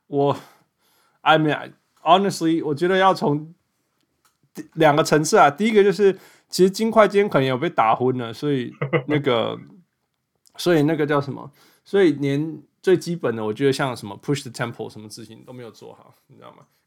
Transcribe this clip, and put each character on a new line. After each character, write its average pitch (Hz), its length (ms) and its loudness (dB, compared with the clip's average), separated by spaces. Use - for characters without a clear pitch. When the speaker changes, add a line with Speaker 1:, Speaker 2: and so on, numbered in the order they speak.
Speaker 1:
我， 143 280 0
I 156 180 4
mean, 151 340 -2
honestly， 165 600 2
我 151 100 -4
觉 165 140 -2
得 190 80 2
要 190 160 4
从 156 420 -4
第， - 180 -16
两 156 240 4
个 156 80 2
层 151 180 2
次 185 140 0
啊。 - 140 6
第 196 160 -4
一 240 40 2
个 208 140 4
就 202 80 2
是， 190 260 2
其 - 160 2
实 196 60 4
金 220 200 -4
块 214 160 6
今 196 140 0
天 202 80 0
可 160 100 0
能 135 80 2
有 127 120 -2
被 156 100 -4
打 113 260 2
昏 127 220 0
了， 117 160 -8
所 147 180 -6
以 127 240 -4
那 147 140 0
个， 113 400 -2
Speaker 2:
<laughs> - 520 -20
Speaker 1:
所 175 180 0
以 147 100 4
那 156 120 0
个 151 80 -2
叫 147 160 0
什 139 100 -8
么？ 120 220 -14
所 196 180 0
以 165 100 4
连 143 460 -4
最 185 160 2
基 170 180 -8
本 127 220 -4
的， 110 80 -6
我 107 80 -4
觉 113 140 -2
得 135 60 2
像 135 220 -4
什 110 120 -14
么 98 180 -14
push 143 160 -2
the 127 100 -16
tempo 117 380 -10
什 110 100 -18
么 107 120 -18
事 113 160 -20
情 113 180 -20
都 - 80 -20
没 123 100 -18
有 113 80 -20
做 117 220 -20
好， - 220 -20
你 123 80 -20
知 110 40 -20
道 123 120 -20
吗？ - 120 -20